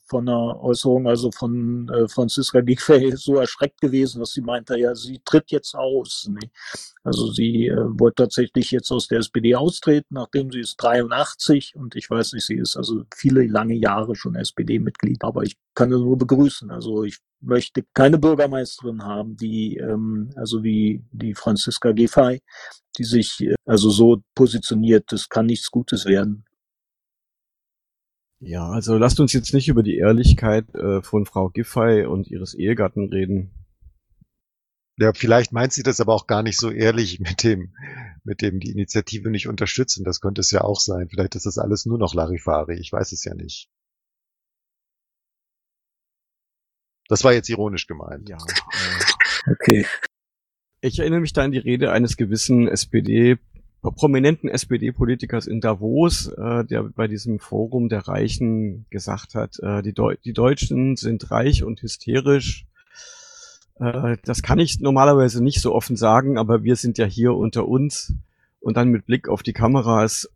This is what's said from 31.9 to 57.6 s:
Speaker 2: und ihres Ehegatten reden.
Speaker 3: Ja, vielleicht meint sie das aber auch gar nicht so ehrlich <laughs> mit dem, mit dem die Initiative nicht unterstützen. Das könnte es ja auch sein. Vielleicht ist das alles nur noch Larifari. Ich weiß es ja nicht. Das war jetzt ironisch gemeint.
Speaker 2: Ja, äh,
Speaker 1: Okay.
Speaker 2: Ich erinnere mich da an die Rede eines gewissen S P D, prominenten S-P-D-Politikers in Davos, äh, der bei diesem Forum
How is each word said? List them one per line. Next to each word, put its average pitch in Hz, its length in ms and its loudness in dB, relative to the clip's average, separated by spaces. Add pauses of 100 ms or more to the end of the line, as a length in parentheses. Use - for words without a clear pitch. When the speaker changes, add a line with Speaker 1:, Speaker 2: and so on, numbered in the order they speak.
Speaker 2:
und 95 220 -4
ihres 92 280 -12
Ehegatten 101 540 -2
reden. 95 420 -4 (1500)
Speaker 3:
Ja, 110 160 4
vielleicht 117 380 4
meint 120 220 0
sie - 100 -6
das 131 160 0
aber 113 140 2
auch 104 120 -2
gar 104 160 0
nicht 110 160 -4
so 113 140 -2
ehrlich 110 480 0
<laughs> - 0 -
mit 90 240 -6
dem, 95 320 0 (480)
mit 101 180 -8
dem 95 180 -2
die 95 120 -8
Initiative 104 580 -4
nicht 107 200 -4
unterstützen. 107 560 -4
Das 90 160 -6
könnte 98 200 -4
es - 100 0
ja 98 100 2
auch 101 180 -2
sein. 90 300 -4
Vielleicht 95 260 -2
ist 95 100 -8
das 101 120 -6
alles - 280 -2
nur 113 120 -2
noch 98 160 0
Larifari. 85 640 -2
Ich 85 140 -14
weiß 101 180 -4
es - 140 -10
ja 85 100 -10
nicht. - 340 -14 (3500)
Das - 160 0
war 127 100 8
jetzt 117 160 0
ironisch 104 380 -4
gemeint. 78 420 -14
Speaker 2:
Ja, 90 80 -16
äh, - 1120 -2
Speaker 1:
Okay. 107 340 4 (960)
Speaker 2:
Ich 131 180 -2
erinnere 165 220 0
mich 156 120 -4
da 147 100 2
an 139 80 -2
die 127 80 -2
Rede 123 320 0
eines 120 260 0
gewissen 113 500 2
S - 200 -2
P - 140 2
D, 113 360 4 (440)
prominenten 143 680 2
S-P-D-Politikers 120 960 -2
in 110 160 -6
Davos, 117 640 0
äh, 117 380 -4
der 113 180 -2
bei 110 240 -4
diesem 107 320 -4
Forum 113 500 -2